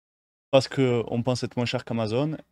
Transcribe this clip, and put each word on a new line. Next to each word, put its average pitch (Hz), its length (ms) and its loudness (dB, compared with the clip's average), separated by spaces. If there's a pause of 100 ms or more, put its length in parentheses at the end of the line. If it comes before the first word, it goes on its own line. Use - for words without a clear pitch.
(520)
parce 135 160 6
qu'on 120 560 0
pense 127 200 -2
être - 120 -6
moins 120 100 0
cher 117 200 -4
qu'Amazon, 120 500 -2 (160)